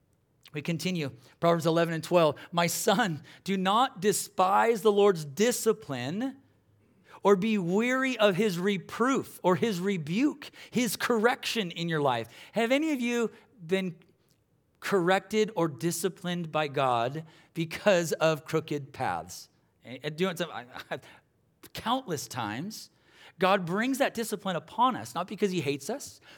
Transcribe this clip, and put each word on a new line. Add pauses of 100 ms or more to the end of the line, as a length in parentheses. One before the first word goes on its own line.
(540)
We
continue. (260)
Proverbs
eleven
and
twelve. (160)
"My
son, (220)
do
not
despise
the
Lord's
discipline (840)
or
be
weary
of
his
reproof
or
his
rebuke, (200)
his
correction
in
your
life." (240)
Have
any
of
you (360)
been (880)
corrected
or
disciplined
by
God (280)
because
of
crooked
paths? (360)
And
doing
some,
I, (260)
I, (760)
countless
times, (500)
God
brings
that
discipline
upon
us,
not
because
He
hates
us, (160)